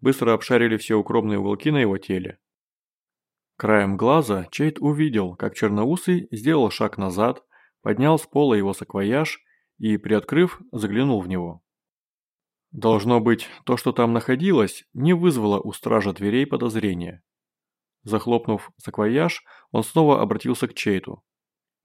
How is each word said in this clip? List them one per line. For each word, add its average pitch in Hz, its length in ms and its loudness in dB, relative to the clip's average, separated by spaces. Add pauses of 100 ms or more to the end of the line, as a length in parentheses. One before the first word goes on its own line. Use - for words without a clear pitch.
быстро 127 320 2
обшарили 117 440 2
все 107 200 -2
укромные 107 420 0
уголки 101 320 -2
на 151 80 0
его 101 200 0
теле. - 420 -6 (1160)
Краем 101 400 2
глаза 107 540 2
Чейд 151 300 -2
увидел, 139 560 0
как - 180 -6
Черноусый 139 800 0
сделал 123 380 0
шаг - 280 -4
назад, 101 460 -2 (380)
поднял 127 360 2
с - 80 -8
пола 143 280 2
его 98 180 0
саквояж 113 680 -2 (380)
и, 107 180 0
приоткрыв, 107 640 0 (120)
заглянул 110 480 0
в 90 80 -8
него. 87 340 -6 (1120)
Должно 110 460 2
быть, 113 280 0 (160)
то, 123 120 0
что 120 160 -2
там 117 200 2
находилось, 131 720 0 (100)
не 147 180 2
вызвало 127 480 2
у 104 120 -8
стража 104 400 0
дверей 104 320 0
подозрения. 104 800 -4 (800)
Захлопнув 110 760 -2
саквояж, 120 640 -2 (260)
он 113 140 -2
снова 151 360 4
обратился 110 460 -2
к - 80 -14
Чейту. - 480 -4 (640)